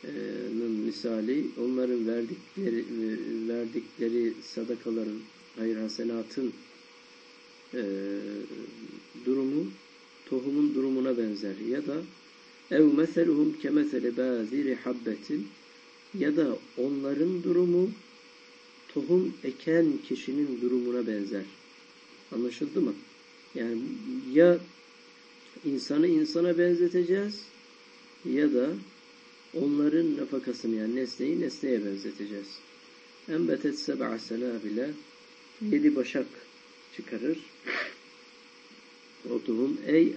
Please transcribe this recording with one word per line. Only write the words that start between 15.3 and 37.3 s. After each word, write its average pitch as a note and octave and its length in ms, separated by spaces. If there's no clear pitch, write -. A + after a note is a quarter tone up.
ya D3 180
da B2+ 220
onların C#3+ 680
durumu F3+ 480
tohum E3+ 460
eken D#3+ 500
kişinin C3 540
durumuna B2 460
benzer. G2+ 360
Anlaşıldı C#3 500
mı? A#2 120
Yani A#2 260
ya F3 260
insanı D3 420
insana E3 500
benzeteceğiz F3 840
ya C#3+ 200
da C3 200
onların D3+ 640
nafakasını, B2+ 580
yani A2 200
nesneyi C3 460
nesneye B2 440
benzeteceğiz. G2+ 640
Enbetet D3+ 500
seb'a A#2+ 400
senabile, A#2 760
yedi D3 240
başak C3 320
çıkarır. A#2+ 420